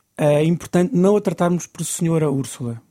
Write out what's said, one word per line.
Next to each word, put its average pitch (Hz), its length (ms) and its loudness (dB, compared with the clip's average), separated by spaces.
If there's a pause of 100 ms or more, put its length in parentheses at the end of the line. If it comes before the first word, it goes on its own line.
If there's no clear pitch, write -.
(180)
eh, 147 240 2
é - 20 2
importante 175 500 0
não 190 220 4
a 208 60 0
tratarmos 175 440 -2
por - 200 -10
senhora 165 440 0
Úrsula. 120 600 -6